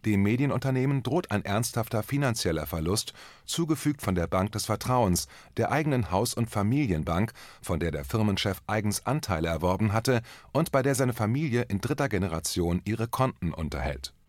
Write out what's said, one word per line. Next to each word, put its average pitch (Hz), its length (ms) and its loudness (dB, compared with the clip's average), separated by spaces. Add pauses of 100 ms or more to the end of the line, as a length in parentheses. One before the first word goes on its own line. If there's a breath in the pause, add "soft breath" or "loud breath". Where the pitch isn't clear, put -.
Dem 101 180 4
Medienunternehmen 131 800 2
droht 156 260 -2
ein 104 160 0
ernsthafter 110 560 -2
finanzieller 110 640 0
Verlust, 85 480 -2 (320 loud breath)
zugefügt 151 560 0
von 92 140 0
der 85 100 2
Bank 95 280 0
des 104 120 -4
Vertrauens, 104 640 2 (300 loud breath)
der 113 140 0
eigenen 131 380 0
Haus- 98 240 0
und 120 160 -2
Familienbank, 101 840 0 (280 loud breath)
von 85 180 -2
der 85 120 0
der 73 120 -6
Firmenchef 104 600 0
eigens 104 400 -2
Anteile 92 440 0
erworben 92 440 2
hatte 117 300 2 (300 loud breath)
und 160 180 2
bei 135 100 4
der 135 140 2
seine 123 180 2
Familie 120 500 0
in 98 180 -2
dritter 139 280 -2
Generation 87 760 0
ihre 110 240 -2
Konten 120 460 -2
unterhält. 73 600 -6 (140)